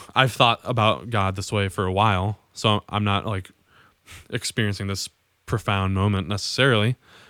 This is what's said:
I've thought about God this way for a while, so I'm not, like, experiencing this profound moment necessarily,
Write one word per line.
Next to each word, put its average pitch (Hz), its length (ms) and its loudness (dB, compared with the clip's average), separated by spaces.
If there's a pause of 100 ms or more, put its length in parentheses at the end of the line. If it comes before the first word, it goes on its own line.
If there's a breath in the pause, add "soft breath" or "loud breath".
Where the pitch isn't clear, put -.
(160)
I've 131 160 4
thought 117 320 2
about 107 460 0
God 98 260 0
this 98 160 -8
way 101 180 0
for 98 160 -2
a 92 60 0
while, 98 480 2 (140)
so 107 360 0
I'm 104 140 -2
not, 101 220 0
like, 95 260 -6 (800 loud breath)
experiencing 104 580 -4
this 95 220 -8 (360)
profound 98 480 0
moment 95 340 2
necessarily, 113 680 0 (340 soft breath)